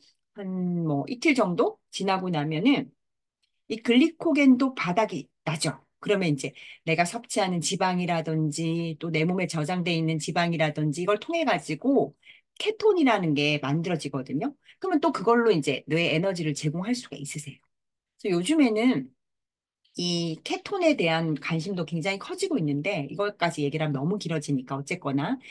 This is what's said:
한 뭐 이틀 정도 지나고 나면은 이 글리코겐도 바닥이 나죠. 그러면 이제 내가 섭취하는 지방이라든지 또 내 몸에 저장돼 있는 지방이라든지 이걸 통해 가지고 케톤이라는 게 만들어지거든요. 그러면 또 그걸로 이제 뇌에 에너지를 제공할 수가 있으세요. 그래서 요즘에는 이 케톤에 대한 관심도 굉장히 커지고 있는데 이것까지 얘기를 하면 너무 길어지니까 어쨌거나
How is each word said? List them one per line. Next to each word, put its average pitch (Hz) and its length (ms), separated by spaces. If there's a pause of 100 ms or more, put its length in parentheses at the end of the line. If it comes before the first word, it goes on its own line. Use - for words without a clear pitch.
(360)
한 185 500
뭐 143 220
이틀 254 280
정도 226 420 (140)
지나고 190 380
나면은 160 600 (760)
이 226 100
글리코겐도 269 960
바닥이 185 540 (160)
나죠. 156 380 (160)
그러면 190 300
이제 139 240 (320)
내가 160 200
섭취하는 185 560
지방이라든지 165 1400
또 170 120
내 156 140
몸에 180 220
저장돼 170 460
있는 160 260
지방이라든지 156 840
이걸 208 180
통해 330 260
가지고 214 720 (440)
케톤이라는 285 760
게 147 240
만들어지거든요. 151 920 (260)
그러면 370 220
또 330 100
그걸로 233 400
이제 147 360
뇌에 156 280
에너지를 170 380
제공할 175 420
수가 - 220
있으세요. 143 380 (680)
그래서 196 160
요즘에는 226 720 (840)
이 170 480
케톤에 359 540
대한 165 380
관심도 165 500
굉장히 170 340
커지고 359 380
있는데 147 540
이것까지 170 520
얘기를 147 220
하면 151 80
너무 151 240
길어지니까 151 580
어쨌거나 147 640 (140)